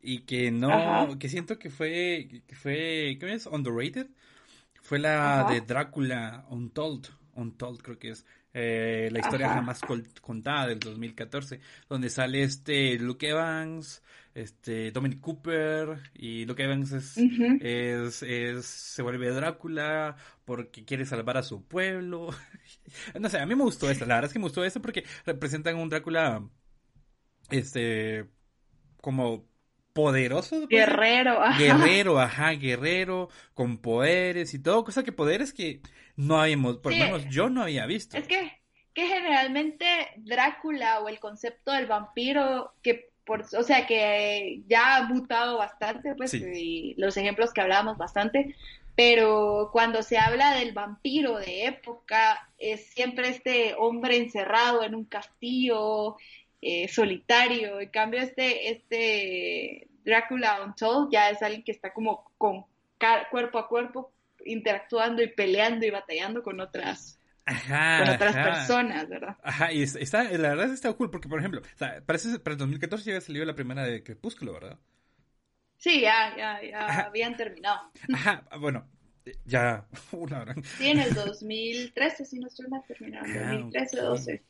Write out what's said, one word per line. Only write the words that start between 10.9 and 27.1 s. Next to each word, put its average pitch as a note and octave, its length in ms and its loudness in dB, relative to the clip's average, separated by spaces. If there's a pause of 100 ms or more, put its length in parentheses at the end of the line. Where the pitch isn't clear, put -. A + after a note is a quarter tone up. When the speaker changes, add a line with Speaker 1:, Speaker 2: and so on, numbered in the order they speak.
Speaker 1:
mil A2+ 160 -10
catorce, C#3 460 -10 (280)
donde B2+ 200 -4
sale C3 340 0
este C3+ 560 0
Luke B2 300 -4
Evans, D#3+ 760 -4 (320)
este A2+ 560 -8
Dominic C3+ 300 -4
Cooper, D#3 760 -4 (160)
y A2+ 300 -8
Luke B2 180 -6
Evans C#3 300 -2
es, F3 340 2
Speaker 2:
Ujú. A#3+ 200 4 (120)
Speaker 1:
es, A#2+ 640 -4
es, A#2+ 420 -4
se - 380 -12
vuelve B2 280 -4
Drácula D#3 840 -4 (280)
porque A#2 400 -10
quiere C3+ 200 -4
salvar B2 320 -4
a B2+ 60 -2
su G2+ 240 -12
pueblo. F3+ 640 -4
<laughs> - 880 -16
No G#3 100 -2
sé, F#3 100 -2
a F3 80 -2
mí A3+ 80 0
me C#4 80 4
gustó E3+ 280 0
esta, C3+ 140 0
la A#2+ 100 4
verdad C3 140 2
es - 40 -12
que A3 60 -2
me G3+ 60 -2
gustó F3 200 -2
esta F#3+ 160 -4
porque G3+ 240 -8 (200)
representan D3+ 520 -2
un E3 120 -4
Drácula, D#3 580 0 (1000)